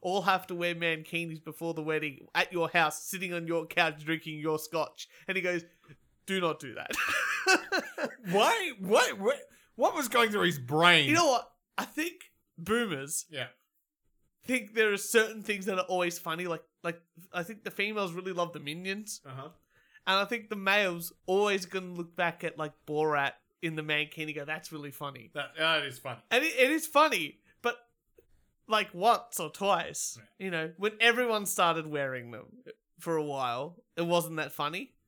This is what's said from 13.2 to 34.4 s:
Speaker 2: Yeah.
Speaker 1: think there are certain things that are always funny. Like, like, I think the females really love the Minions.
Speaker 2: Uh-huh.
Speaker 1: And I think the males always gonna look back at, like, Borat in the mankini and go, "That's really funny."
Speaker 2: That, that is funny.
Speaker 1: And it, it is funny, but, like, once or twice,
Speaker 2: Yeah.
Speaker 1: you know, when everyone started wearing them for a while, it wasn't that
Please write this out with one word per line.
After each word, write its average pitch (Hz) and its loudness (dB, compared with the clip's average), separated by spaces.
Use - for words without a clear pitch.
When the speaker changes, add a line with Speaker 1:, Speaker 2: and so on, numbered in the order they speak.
Speaker 2:
Yeah. 131 -6
Speaker 1:
think 220 -2
there 214 4
are 202 0
certain 220 -4
things 196 -6
that 196 -2
are 185 0
always 175 -2
funny. 165 -6
Like, 165 -6
like, 170 -6
I 175 -4
think 214 -16
the 196 -10
females 202 -2
really 185 -6
love 170 -2
the 156 -12
Minions. 185 -8
Speaker 2:
Uh-huh. 135 -12
Speaker 1:
And 190 4
I 202 4
think 220 -4
the 214 -6
males 196 2
always 196 2
gonna 180 -8
look 170 -10
back 170 -2
at, 160 -6
like, 151 -6
Borat 147 2
in 160 -4
the 156 -4
mankini 151 -2
and 151 -8
go, 147 -8
"That's 156 -8
really 147 -12
funny." 135 -12
Speaker 2:
That, 139 -8
that 160 2
is 131 -8
funny. 123 -8
Speaker 1:
And 254 4
it, 320 0
it 262 8
is 320 0
funny, 247 4
but, 240 0
like, 214 0
once 196 2
or 160 -4
twice, - -2
Speaker 2:
Yeah. - -16
Speaker 1:
you 190 -4
know, 165 -4
when 208 -2
everyone 233 4
started 165 2
wearing 131 -4
them - -14
for 165 -2
a 156 0
while, 139 -4
it 170 0
wasn't 165 2
that 139 -4